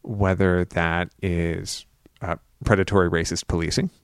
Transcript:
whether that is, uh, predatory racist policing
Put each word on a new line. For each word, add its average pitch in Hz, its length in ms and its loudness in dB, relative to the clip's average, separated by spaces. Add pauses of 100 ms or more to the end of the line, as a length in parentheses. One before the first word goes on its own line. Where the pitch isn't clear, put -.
whether 92 640 2
that 85 440 -2 (120)
is, 85 640 -4 (360)
uh, 82 140 -6 (300)
predatory 95 440 4
racist 82 380 -2
policing 85 440 -2 (120)